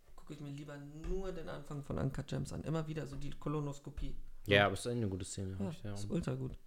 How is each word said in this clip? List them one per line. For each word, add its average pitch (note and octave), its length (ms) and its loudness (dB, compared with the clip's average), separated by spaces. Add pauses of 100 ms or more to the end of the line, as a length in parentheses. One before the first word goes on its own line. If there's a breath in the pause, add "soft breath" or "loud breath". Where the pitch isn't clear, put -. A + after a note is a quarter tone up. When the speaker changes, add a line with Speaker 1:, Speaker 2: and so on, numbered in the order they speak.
(160)
Speaker 1:
gucke - 180 -10
ich D3 60 -12
mir C#3+ 120 -8
lieber D3 260 -10
nur D#3+ 560 -2
den E3 160 -6
Anfang C#3+ 340 -6
von D3+ 140 -2
Uncut C#3 300 2
Gems C#3+ 260 -2
an. - 100 -4
Immer D#3+ 240 0
wieder D#3 180 -4
so C#3 120 -8
die C#3 140 -2
Kolonoskopie. C#3+ 840 -2 (320)
Speaker 2:
Ja, G2+ 180 12
aber F#2+ 100 6
es - 60 -2
ist - 60 -2
eine A#2+ 220 2
gute F#2 160 -2
Szene. F#2+ 340 -4
Speaker 1:
Ja, G3 60 0
Speaker 2:
Hab F3 80 -2
ich - 100 -10
ja G#2 100 -4
Speaker 1:
ist G2+ 120 -2
Speaker 2:
auch G2+ 60 -2
Speaker 1:
ultra D#3 240 2
gut. C3 320 -4